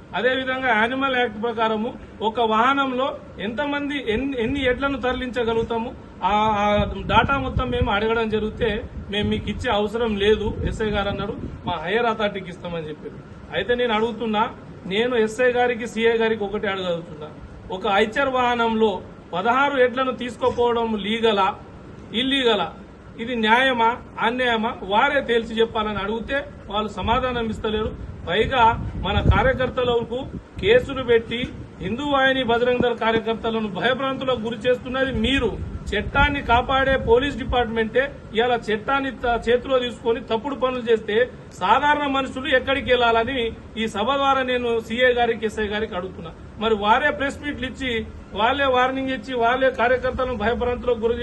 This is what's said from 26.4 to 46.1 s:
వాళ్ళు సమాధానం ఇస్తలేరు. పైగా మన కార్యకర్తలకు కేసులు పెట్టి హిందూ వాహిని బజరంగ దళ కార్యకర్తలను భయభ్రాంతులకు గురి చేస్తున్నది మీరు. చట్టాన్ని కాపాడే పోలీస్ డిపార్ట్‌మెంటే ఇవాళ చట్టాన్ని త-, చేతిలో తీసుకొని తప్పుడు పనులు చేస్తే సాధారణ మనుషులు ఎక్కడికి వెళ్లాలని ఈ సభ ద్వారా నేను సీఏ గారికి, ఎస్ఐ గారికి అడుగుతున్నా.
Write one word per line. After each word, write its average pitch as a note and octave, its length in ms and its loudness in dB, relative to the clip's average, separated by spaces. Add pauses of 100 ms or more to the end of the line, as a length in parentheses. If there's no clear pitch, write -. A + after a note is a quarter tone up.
వాళ్ళు G#3+ 180 -2 (100)
సమాధానం A#3+ 540 0
ఇస్తలేరు. A3 380 -2 (360)
పైగా A3 360 2 (420)
మన G3+ 120 0 (140)
కార్యకర్తలకు B3 880 2 (420)
కేసులు B3 480 4
పెట్టి A#3 300 4 (440)
హిందూ A#3 300 -4
వాహిని C4 360 4
బజరంగ A#3+ 360 2
దళ A#3 180 2
కార్యకర్తలను A3 760 0
భయభ్రాంతులకు C4 680 0
గురి A#3 180 -6
చేస్తున్నది B3+ 480 0 (120)
మీరు. C4+ 240 2 (420)
చట్టాన్ని C#4 580 2
కాపాడే C4 440 4 (140)
పోలీస్ B3 340 4
డిపార్ట్‌మెంటే A3+ 600 0 (320)
ఇవాళ A#3+ 180 2 (140)
చట్టాన్ని C4 440 0 (120)
త-, A#3+ 100 2 (140)
చేతిలో B3 380 2
తీసుకొని A#3 340 -2 (100)
తప్పుడు A3+ 320 -2
పనులు B3+ 280 -2
చేస్తే G#3+ 260 2 (440)
సాధారణ C#4 460 4 (120)
మనుషులు C4 300 -4 (120)
ఎక్కడికి C4 340 -2
వెళ్లాలని A#3+ 460 2 (420)
ఈ A3 140 -2
సభ G#3 120 -2 (140)
ద్వారా C4+ 200 4 (100)
నేను B3 180 -2 (180)
సీఏ B3 220 2 (100)
గారికి, A3+ 300 2
ఎస్ఐ G#3+ 240 -4
గారికి G#3+ 260 -4
అడుగుతున్నా. F3 320 -10 (320)